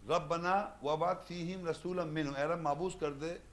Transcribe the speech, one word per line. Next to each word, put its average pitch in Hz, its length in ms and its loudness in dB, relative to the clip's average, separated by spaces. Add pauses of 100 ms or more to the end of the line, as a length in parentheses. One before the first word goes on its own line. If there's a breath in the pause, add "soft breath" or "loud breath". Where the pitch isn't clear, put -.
(120)
"ربنا 170 560 2 (140)
وابعث 160 440 2
فیہم 175 420 -4
رسولاً 175 360 0
منہم"، 151 320 0
اے 139 80 2
رب 170 160 0
مابعوث 160 400 0
کر 151 120 0
دے 156 220 -4 (180)